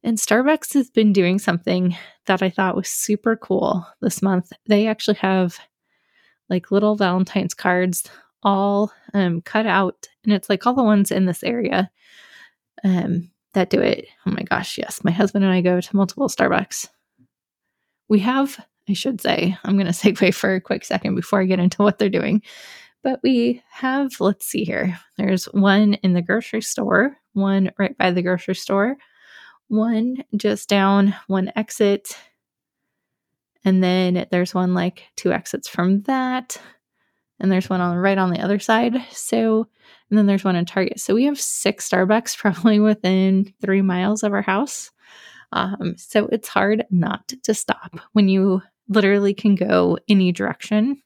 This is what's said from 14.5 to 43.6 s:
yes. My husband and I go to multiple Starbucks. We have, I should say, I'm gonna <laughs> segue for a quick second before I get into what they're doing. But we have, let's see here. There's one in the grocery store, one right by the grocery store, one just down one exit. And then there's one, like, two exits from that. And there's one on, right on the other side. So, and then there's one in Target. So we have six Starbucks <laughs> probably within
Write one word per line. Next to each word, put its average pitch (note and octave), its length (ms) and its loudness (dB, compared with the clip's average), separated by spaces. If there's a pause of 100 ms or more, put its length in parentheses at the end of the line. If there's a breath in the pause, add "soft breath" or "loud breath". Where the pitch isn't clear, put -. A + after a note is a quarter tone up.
yes. - 260 -10
My F3 60 2
husband G3 340 0
and F#3+ 80 2
I F#3 100 2
go F3+ 200 2
to - 140 -8
multiple G3 320 0
Starbucks. - 600 -2 (1200)
We G#3+ 120 4
have, C4+ 440 -2 (240)
I G3+ 60 0
should B3 280 -4
say, F3 420 -2
I'm F#3+ 120 0
gonna F#3+ 140 0
<laughs> - 20 -2
segue F3+ 440 2
for - 180 -2
a F#3 80 -2
quick - 240 -6
second F#3+ 300 -4
before F#3+ 260 -2
I F#3+ 40 0
get F#3 140 0
into F3+ 220 0
what G3+ 160 2
they're G#3 120 0
doing. - 340 0 (580 loud breath)
But C4 220 -4
we A#3+ 480 0
have, C4 480 -4
let's G3 260 0
see - 200 -4
here. E3+ 340 -4 (180 loud breath)
There's F#3+ 280 -2
one G3+ 500 2
in F#3 180 0
the F3 80 2
grocery A3 400 -2
store, A#3 560 0 (160)
one G3 460 0
right - 180 -2
by F#3 140 2
the F3+ 100 0
grocery F3+ 340 -2
store, G#3 420 -2 (680 loud breath)
one A#3 560 -2 (120)
just G#3 340 -2
down G3 460 4 (120)
one F#3+ 280 -2
exit. G3+ 640 -2 (1500 loud breath)
And F#3+ 200 4
then F3+ 480 2
there's F3+ 220 0
one, F3+ 200 0
like, F3+ 300 -4 (120)
two F3+ 180 0
exits - 340 -6
from F#3+ 360 0
that. B3+ 580 -4 (800 loud breath)
And F#3+ 120 2
there's F#3 180 0
one F#3 120 -2
on, F3 160 -2
right G3 200 2
on F#3 120 0
the F3 100 -2
other G3+ 200 0
side. A#3 360 0 (160)
So, A3+ 560 0 (420 soft breath)
and G#3 80 2
then G#3 100 6
there's G3 160 2
one F#3 120 0
in F3 100 0
Target. - 340 -4
So G3 160 0
we B3 100 2
have C#4+ 140 -2
six - 500 -6
Starbucks G#3 480 0
<laughs> - 20 -18
probably G#3 400 2
within F#3+ 840 2